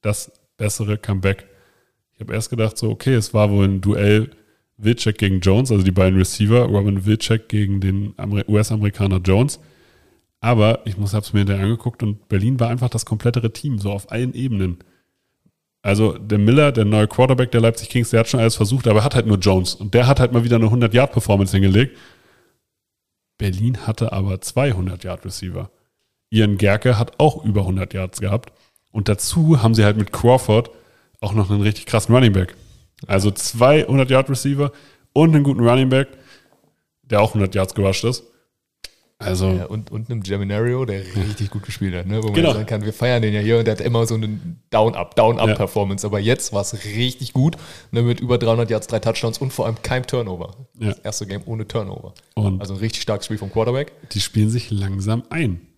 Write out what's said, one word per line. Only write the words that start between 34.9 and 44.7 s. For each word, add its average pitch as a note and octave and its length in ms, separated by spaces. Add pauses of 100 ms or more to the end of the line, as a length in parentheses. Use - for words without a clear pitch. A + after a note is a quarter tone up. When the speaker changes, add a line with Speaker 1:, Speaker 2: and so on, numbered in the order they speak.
Speaker 1:
und D#3+ 220
einen C#3+ 80
guten C3+ 240
Running C3 220
Back, C3 200 (920)
der G#2 180
auch G#2+ 120
hundert G2 220
Yards F#2+ 180
gerusht F#2+ 300
ist. B2 200 (960)
Also F#2+ 300
Speaker 2:
Ja, F#2 140
und, G#2+ 260
und G#2+ 180
einem A2+ 140
Geminario, G#2 600
der G2 160
richtig G2+ 480
gut G2+ 140
gespielt F#2+ 300
hat, F2 140
ne? G#2+ 160
Wo A2 40
man G#2 80
Speaker 1:
Genau. D#3+ 180
Speaker 2:
sagen G#2+ 120
kann, G#2 200
wir G#2+ 80
feiern A#2+ 280
den G#2+ 120
ja G#2 80
hier A2+ 180
und A2+ 60
der A2 100
hat - 60
immer A#2 240
so A2+ 100
eine G#2+ 240 (300)
Down-Up, G#2+ 460